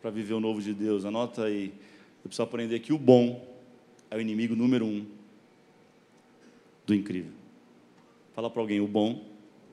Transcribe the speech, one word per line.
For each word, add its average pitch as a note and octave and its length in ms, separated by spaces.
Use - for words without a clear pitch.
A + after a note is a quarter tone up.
pra A#2 80
viver G#2+ 260
o A2 40
novo A2 240
de G#2 100
Deus? G#2 320
Anota A2+ 420
aí. G2+ 280
Eu - 60
preciso - 160
aprender A#2 340
que A2+ 140
o D#3+ 60
bom B2 460
é A2 80
o A2 40
inimigo A2 340
número A#2+ 320
um G#2 180
do G#2 80
incrível. F#2 380
Fala A2+ 140
pra A#2 140
alguém, G#2 180
o G#2 60
bom G#2+ 380